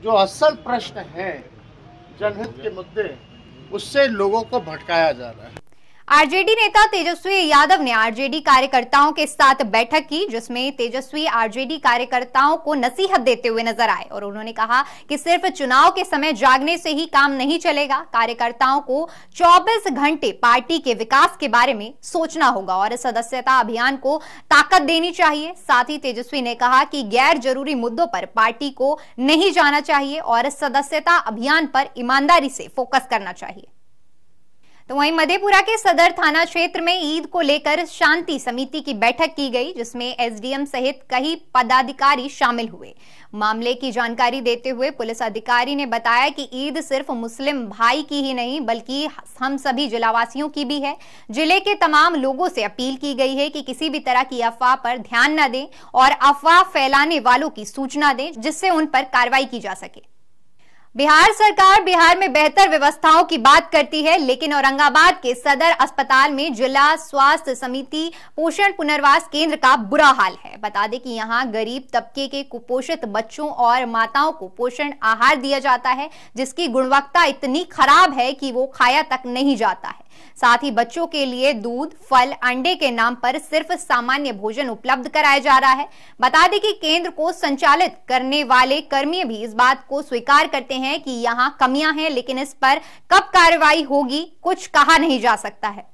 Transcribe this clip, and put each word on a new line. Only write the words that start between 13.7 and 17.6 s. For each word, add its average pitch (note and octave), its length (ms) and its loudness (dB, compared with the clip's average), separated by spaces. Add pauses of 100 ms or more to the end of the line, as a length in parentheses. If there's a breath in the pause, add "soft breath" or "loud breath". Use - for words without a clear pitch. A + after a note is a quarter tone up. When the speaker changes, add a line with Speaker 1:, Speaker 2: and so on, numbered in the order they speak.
Speaker 2:
आए F3+ 160 -2
और G3+ 200 -12
उन्होंने G#3+ 280 -12
कहा A#3 300 -2 (260 loud breath)
कि C#4+ 100 -4
सिर्फ F4 300 0
चुनाव C#4 420 2
के F#4 140 -4
समय D4+ 280 -2
जागने C4+ 460 2
से E4 120 -6
ही D#4 160 -4
काम C#4+ 260 2
नहीं C#4 260 -2
चलेगा। C#4+ 400 -2 (140)